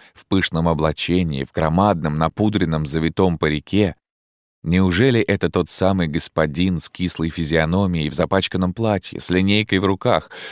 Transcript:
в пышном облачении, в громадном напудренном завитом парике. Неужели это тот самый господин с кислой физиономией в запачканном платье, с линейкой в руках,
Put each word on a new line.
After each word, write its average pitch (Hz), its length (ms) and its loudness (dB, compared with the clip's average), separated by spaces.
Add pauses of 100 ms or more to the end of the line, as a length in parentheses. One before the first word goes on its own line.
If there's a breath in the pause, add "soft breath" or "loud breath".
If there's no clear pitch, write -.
(140 soft breath)
в - 140 -20
пышном 85 400 0
облачении, 78 800 0
в - 80 -20
громадном 80 640 2
напудренном 80 680 0
завитом 80 520 0
парике. 80 580 0 (680)
Неужели 95 580 2
это 95 280 0
тот 87 200 -2
самый 92 380 0
господин 80 720 0
с - 100 -8
кислой 82 400 -4
физиономией 82 800 0
в - 40 -10
запачканном 90 600 0
платье, 107 460 -4
с - 100 -4
линейкой 95 500 2
в 98 60 -2
руках, 95 460 0 (200 loud breath)